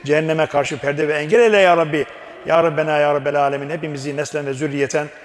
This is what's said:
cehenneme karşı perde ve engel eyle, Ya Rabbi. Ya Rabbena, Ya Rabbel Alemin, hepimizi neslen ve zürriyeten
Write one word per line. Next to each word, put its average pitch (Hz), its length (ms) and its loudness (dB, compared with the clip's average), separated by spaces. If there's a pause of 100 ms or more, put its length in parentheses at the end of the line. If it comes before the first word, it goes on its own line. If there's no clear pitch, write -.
cehenneme 156 420 2
karşı 143 320 -2
perde 143 300 -2
ve 147 40 0
engel 151 280 2
eyle, 220 180 4
Ya 180 180 6
Rabbi. 156 300 0 (400)
Ya 165 180 4
Rabbena, 156 340 0
Ya 147 160 2
Rabbel 143 220 -2
Alemin, 139 340 -2
hepimizi 147 460 -8
neslen 147 300 -6
ve 135 60 -4
zürriyeten 143 540 -2 (180)